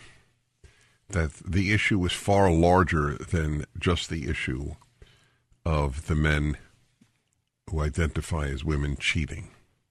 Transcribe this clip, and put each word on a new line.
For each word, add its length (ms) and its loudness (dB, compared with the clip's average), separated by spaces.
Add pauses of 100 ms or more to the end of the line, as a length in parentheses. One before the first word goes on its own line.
(1080)
that 280 -2
the 360 0
issue 320 2
is 80 0
far 400 4
larger 600 4
than 500 -4 (160)
just 300 -2
the 180 -6
issue 440 -6 (920)
of 440 -2
the 80 0
men 420 2 (1120)
who 100 -4
identify 680 -2
as 160 -6
women 340 -2
cheating. 540 -4 (400)